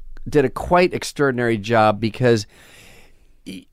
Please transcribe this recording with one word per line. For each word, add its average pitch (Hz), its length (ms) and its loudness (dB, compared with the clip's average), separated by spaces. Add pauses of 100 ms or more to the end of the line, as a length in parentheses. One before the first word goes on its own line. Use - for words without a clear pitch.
(300)
did 139 160 2
a 127 40 0
quite - 440 0
extraordinary 123 640 -2
job 107 420 2
because 113 460 2 (1300)